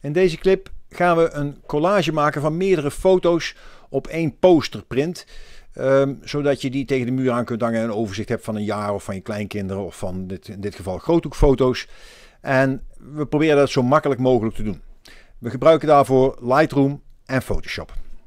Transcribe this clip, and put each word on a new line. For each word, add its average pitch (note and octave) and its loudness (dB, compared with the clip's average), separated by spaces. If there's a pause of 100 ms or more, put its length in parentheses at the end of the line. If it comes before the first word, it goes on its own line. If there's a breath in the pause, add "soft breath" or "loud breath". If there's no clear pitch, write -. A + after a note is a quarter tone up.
In D3 -6
deze E3+ 2
clip F#3+ 0 (180)
gaan F3 0
we E3 2
een C#3+ -6
collage E3 0
maken D3 0
van D#3 -2
meerdere F3 0
foto's F3+ 2 (320 soft breath)
op C3+ -4
één D#3+ -4
posterprint. D3+ 2 (460 soft breath)
Ehm, C3+ 2
zodat C#3+ -2
je C3 -2
die C3+ -4
tegen B2+ 0
de B2 -2
muur C3 0
aan A#2+ 0
kunt A2+ -4
hangen A#2 0
en A2+ 0
een A2+ -4
overzicht G2+ -4
hebt A2+ -4
van G#2+ -6
een G#2 -4
jaar G#2 -4
of F#2+ -8
van G2+ -8
je F#2 -8
kleinkinderen G2+ -6
of E2+ -12
van F#2 -8
dit, F#2 -12
in G2+ -14
dit G2 -8
geval F2+ -8
groothoekfoto's. C#3 0 (520 soft breath)
En C3+ 0 (100)
we D3 -8
proberen D3+ 2
dat C#3 4
zo C3 0
makkelijk C3+ 2
mogelijk A#2+ 2
te G#2+ -4
doen. G#2+ -6 (580 soft breath)
We A#2 -8
gebruiken D3 2
daarvoor C3 4
Lightroom C#3 0 (220)
en B2+ -2
Photoshop. - -6 (320)